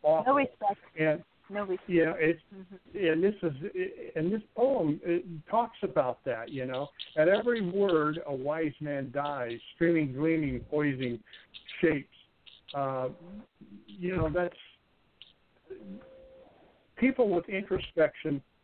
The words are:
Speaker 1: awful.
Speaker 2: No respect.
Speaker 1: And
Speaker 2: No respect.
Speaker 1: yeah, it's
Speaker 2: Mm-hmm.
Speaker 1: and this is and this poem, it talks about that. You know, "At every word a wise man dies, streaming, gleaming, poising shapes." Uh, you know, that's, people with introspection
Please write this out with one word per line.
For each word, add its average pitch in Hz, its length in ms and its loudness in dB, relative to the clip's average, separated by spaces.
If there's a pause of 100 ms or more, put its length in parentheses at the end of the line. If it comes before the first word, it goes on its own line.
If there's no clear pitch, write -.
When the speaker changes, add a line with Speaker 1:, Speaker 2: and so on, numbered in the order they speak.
Speaker 1:
awful. 160 300 4
Speaker 2:
No 269 60 6
respect. 214 420 -2 (180)
Speaker 1:
And 156 240 2 (280)
Speaker 2:
No 202 160 -6
respect. 190 240 -4
Speaker 1:
yeah, 165 280 4
it's 160 240 2 (140)
Speaker 2:
Mm-hmm. 190 500 -8
Speaker 1:
and 160 160 4
this 208 220 4
is 175 720 -6
and 165 160 0
this 220 100 -2 (140)
poem, 220 480 2
it 175 220 -2 (240)
talks 233 340 0
about 139 400 0
that. 117 300 -4
You 131 120 -4
know, 131 220 -6 (300)
"At 156 100 6
every 226 320 4 (100)
word 170 560 2
a 143 80 -6
wise 147 460 -2
man 139 320 -6
dies, 131 480 -4 (140)
streaming, 160 400 2
gleaming, 147 480 0 (100)
poising 131 500 0 (600)
shapes." 151 340 0 (580)
Uh, 131 360 -2 (800)
you 185 280 -6
know, 160 140 0
that's, 175 260 0 (2500)
people 254 320 4
with 175 200 0
introspection 165 920 0 (220)